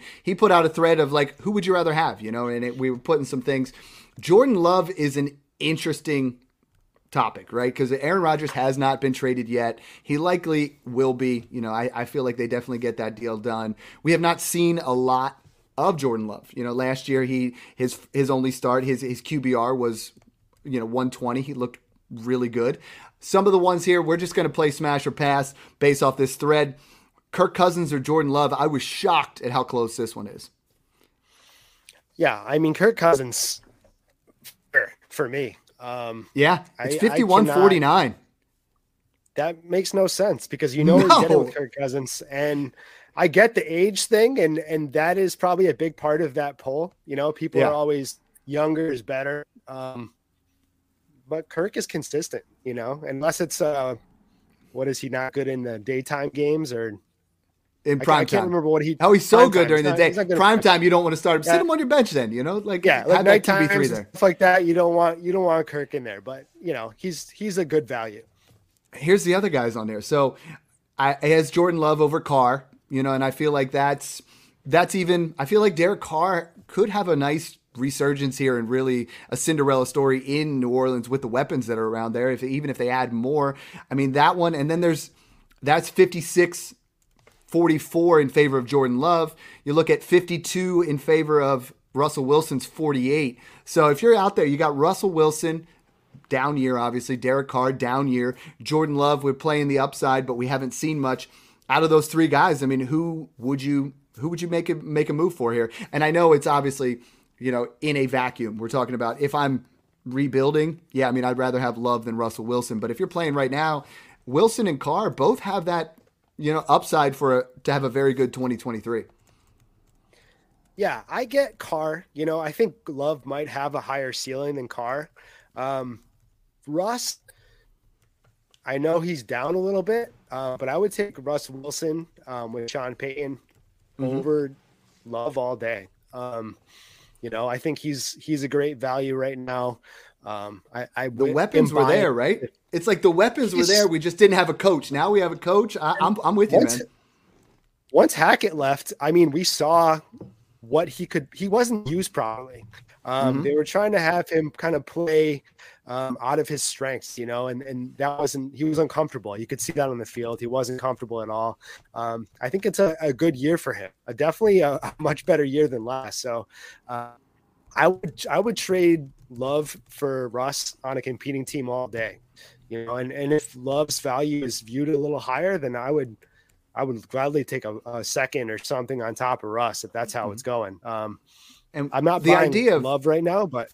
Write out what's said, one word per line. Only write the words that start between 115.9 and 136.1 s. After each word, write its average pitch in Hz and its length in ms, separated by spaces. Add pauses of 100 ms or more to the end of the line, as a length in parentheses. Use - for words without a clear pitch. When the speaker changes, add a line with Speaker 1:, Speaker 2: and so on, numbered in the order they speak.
Speaker 1:
you 151 160
know, 156 140
upside 143 480
for 131 240
a, 127 60 (180)
to 143 100
have 139 100
a 131 60
very 135 240
good 123 200
twenty 127 240
twenty-three. 113 480 (1700)
Speaker 2:
Yeah, 160 340
I 208 160
get 254 320
Carr. 156 560
You 151 120
know, 160 140
I 156 120
think 185 240 (120)
Love 139 380
might 139 220
have 139 280
a 131 60
higher 135 300
ceiling 139 440
than 123 120
Carr. 127 420 (460)
Um, 127 460 (640)
Russ, 196 500 (1500)
I 131 120
know 160 220
he's 165 240
down 127 320
a 185 40
little 190 240
bit, 233 300 (180)
uh, 131 260
but 127 120
I 147 80
would 196 140
take 202 280
Russ 143 300
Wilson, 156 580 (200)
um, 120 260
with 117 160
Sean 127 240
Payton 139 460 (600)
Speaker 1:
Mm-hmm. 131 180
Speaker 2:
over 143 340 (540)
Love 120 320
all 127 180
day. 110 320 (240)